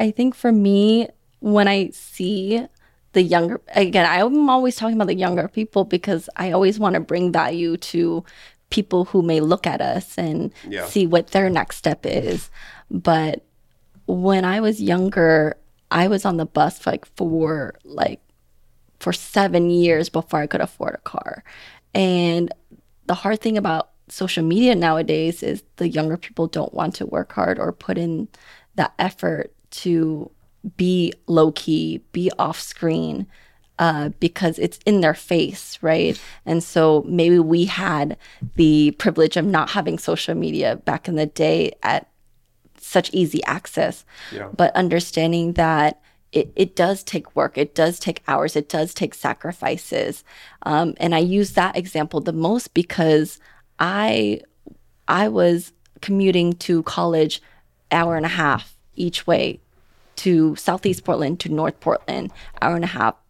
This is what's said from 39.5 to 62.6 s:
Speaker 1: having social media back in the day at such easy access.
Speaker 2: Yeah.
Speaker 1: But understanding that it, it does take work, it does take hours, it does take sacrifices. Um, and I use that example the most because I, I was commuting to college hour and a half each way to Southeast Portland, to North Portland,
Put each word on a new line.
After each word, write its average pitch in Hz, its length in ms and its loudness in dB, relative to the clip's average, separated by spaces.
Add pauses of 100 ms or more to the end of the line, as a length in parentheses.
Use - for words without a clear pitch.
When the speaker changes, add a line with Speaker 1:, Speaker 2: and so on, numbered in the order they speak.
Speaker 1:
having 165 280 -4
social 165 360 -4
media 156 420 -2
back - 320 -6
in 175 60 -4
the 156 120 0
day 160 460 0 (100)
at - 260 -2 (720)
such - 320 0
easy 160 320 0
access. - 600 -4 (280)
Speaker 2:
Yeah. 202 240 -10
Speaker 1:
But - 180 2
understanding 170 800 0
that 160 460 0 (320)
it, - 240 0
it 185 200 0
does 190 280 0
take - 320 -8
work, 139 200 -2
it - 180 -2
does 165 240 0
take - 280 -8
hours, 147 300 0
it 147 120 -2
does 160 260 -4
take 147 200 -6
sacrifices. - 1120 -6 (380)
Um, 151 360 0
and 170 160 0
I 160 40 2
use 190 340 0
that 190 240 0
example 160 440 -4
the 170 120 -4
most 165 420 -2
because 160 640 2 (400)
I, 190 600 0 (680)
I 196 220 2
was 175 440 2 (300)
commuting 185 520 2
to 170 280 0
college 165 580 0 (500)
hour 170 260 2
and 156 100 -2
a 165 40 -4
half 156 460 -2 (180)
each - 320 -6
way - 340 0 (560)
to 160 400 2
Southeast 185 480 -4
Portland, 160 360 -2
to - 80 -10
North 156 320 -4
Portland, - 520 -4 (280)